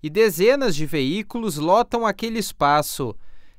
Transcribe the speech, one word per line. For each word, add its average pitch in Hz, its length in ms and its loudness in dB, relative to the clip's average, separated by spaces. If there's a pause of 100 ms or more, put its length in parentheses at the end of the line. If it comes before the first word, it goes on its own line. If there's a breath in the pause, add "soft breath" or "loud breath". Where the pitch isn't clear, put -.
e 156 60 -6
dezenas 208 680 4
de 151 100 0
veículos 170 680 -2
lotam 220 500 2
aquele 226 340 -4
espaço. 143 760 0 (440)